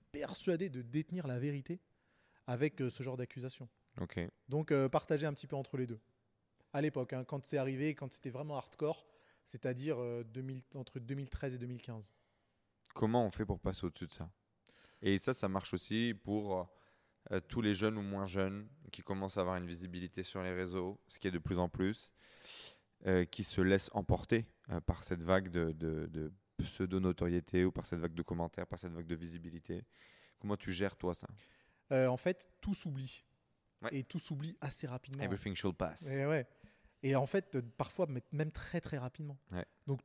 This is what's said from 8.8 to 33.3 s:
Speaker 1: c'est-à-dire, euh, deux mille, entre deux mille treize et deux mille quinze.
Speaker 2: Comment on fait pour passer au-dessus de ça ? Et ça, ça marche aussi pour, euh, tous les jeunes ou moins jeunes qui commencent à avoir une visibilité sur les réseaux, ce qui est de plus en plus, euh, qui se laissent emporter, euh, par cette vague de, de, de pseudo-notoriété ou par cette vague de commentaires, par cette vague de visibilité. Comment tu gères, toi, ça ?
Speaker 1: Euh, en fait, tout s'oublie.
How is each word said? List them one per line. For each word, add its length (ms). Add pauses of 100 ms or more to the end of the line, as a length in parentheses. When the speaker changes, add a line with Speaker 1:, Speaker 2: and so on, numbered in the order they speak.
Speaker 1:
c'est-à-dire, 560
euh, 240
deux 180
mille, 200 (120)
entre 240
deux 160
mille 160
treize 240
et 40
deux 80
mille 160
quinze. 300 (840)
Speaker 2:
Comment 320
on 40
fait 140
pour 160
passer 260
au-dessus 200
de 60
ça ? 180 (720)
Et 160
ça, 160
ça 140
marche 260
aussi 400 (100)
pour, 440 (600)
euh, 180
tous 120
les 140
jeunes 240
ou 40
moins 240
jeunes 400 (240)
qui 120
commencent 340
à 60
avoir 140
une 100
visibilité 560
sur 200
les 100
réseaux, 460 (100)
ce 100
qui 100
est 40
de 60
plus 200
en 100
plus, 440 (920)
euh, 180
qui 200
se 160
laissent 320
emporter, 540 (240)
euh, 100
par 240
cette 180
vague 280
de, 220
de, 340
de 260 (260)
pseudo-notoriété 1080
ou 80
par 140
cette 140
vague 140
de 80
commentaires, 440
par 120
cette 140
vague 140
de 80
visibilité. 720 (540)
Comment 180
tu 160
gères, 240
toi, 180
ça ? 120 (680)
Speaker 1:
Euh, 160
en 80
fait, 320 (120)
tout 140
s'oublie. 500 (580)